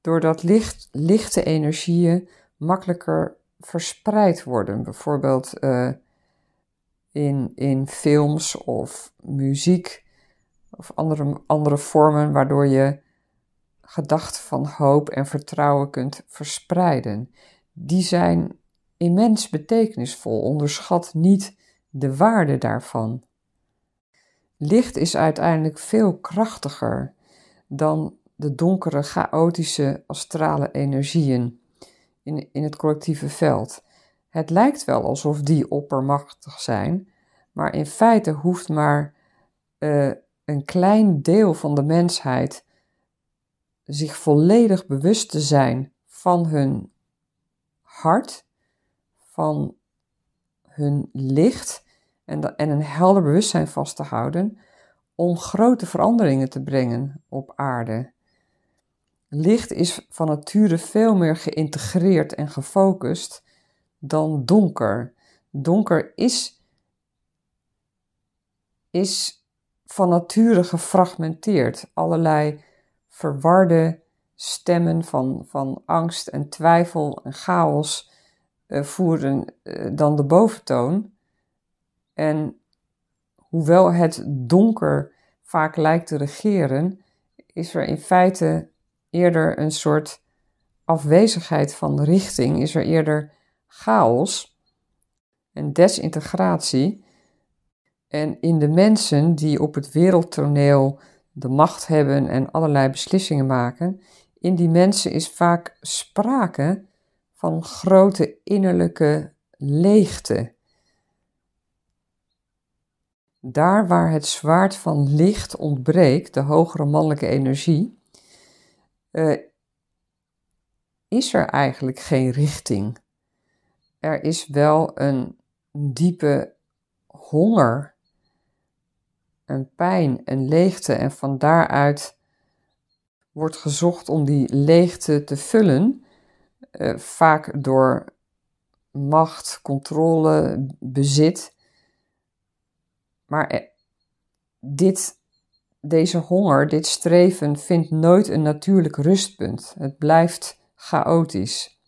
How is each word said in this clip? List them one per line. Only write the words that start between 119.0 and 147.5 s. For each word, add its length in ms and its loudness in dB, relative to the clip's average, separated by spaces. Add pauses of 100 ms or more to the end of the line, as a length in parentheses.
eh, 220 0 (1700)
is 260 -2
er 120 2
eigenlijk 520 -2
geen 320 0
richting. 680 -4 (1000)
Er 260 -6
is 220 -4
wel 480 2
een 440 -4 (340)
diepe 800 -2 (520)
honger, 880 0 (1500)
een 300 -10
pijn, 500 0
een 240 -4
leegte 440 2
en 200 -2
van 260 -6
daaruit 800 0 (1160)
wordt 240 -6
gezocht 520 -2
om 160 0
die 300 0
leegte 680 4
te 120 -6
vullen, 680 2 (640)
eh, 260 -4
vaak 640 0
door 520 0 (760)
macht, 720 -2
controle, 1040 0 (120)
bezit. 760 0 (1700)
Maar, 220 -2
eh, 220 -6 (920)
dit, 580 -2 (680)
deze 320 2
honger, 500 2
dit 180 -2
streven 680 2